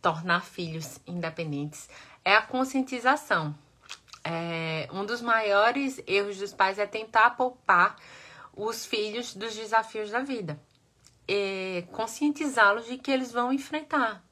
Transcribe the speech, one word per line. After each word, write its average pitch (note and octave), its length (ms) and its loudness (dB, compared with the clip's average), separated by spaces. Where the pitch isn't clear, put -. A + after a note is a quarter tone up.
tornar E3+ 420 0
filhos D#3+ 640 -10
independentes, D#3+ 800 -6
é F#3+ 100 6
a A3+ 60 8
conscientização. B3+ 1120 0
É, E3 640 -4
um G3 140 -6
dos A#3 160 -6
maiores A#3 880 2
erros G3+ 300 0
dos G3 140 -8
pais G3 280 0
é G3+ 80 0
tentar A3 500 2
poupar G#3 580 2
os A3+ 260 -6
filhos G#3+ 520 -4
dos G#3+ 200 -8
desafios A3 540 -2
da A#3 120 -2
vida. G#3+ 380 -6
É, F#3+ 640 -2
conscientizá-los A#3 960 2
de B3+ 100 -8
que C#4 140 -4
eles B3+ 200 0
vão B3 220 0
enfrentar. C#4 800 -2